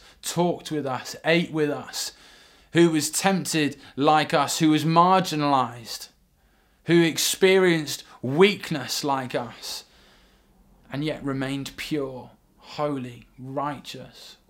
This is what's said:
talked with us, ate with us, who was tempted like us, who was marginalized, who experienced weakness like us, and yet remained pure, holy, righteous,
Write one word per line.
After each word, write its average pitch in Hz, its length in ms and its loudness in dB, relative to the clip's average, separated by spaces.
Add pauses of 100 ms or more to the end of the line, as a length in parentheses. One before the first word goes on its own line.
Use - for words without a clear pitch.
(220)
talked - 500 -2
with 147 140 -4
us, 127 380 -8
ate 165 280 2
with 151 180 0
us, - 420 -8 (600)
who 170 160 6
was 151 200 0
tempted 160 680 0 (180)
like 151 380 2
us, 143 260 0
who 160 100 4
was 151 160 4
marginalized, 151 1200 2 (760)
who 170 160 6
experienced 165 1000 2 (180)
weakness 147 800 0
like 135 300 -2
us, - 520 -8 (1080)
and 135 120 -6
yet 151 200 -6
remained 135 540 -6
pure, 131 540 -8 (260)
holy, 127 720 -8 (120)
righteous, 135 1000 -10 (120)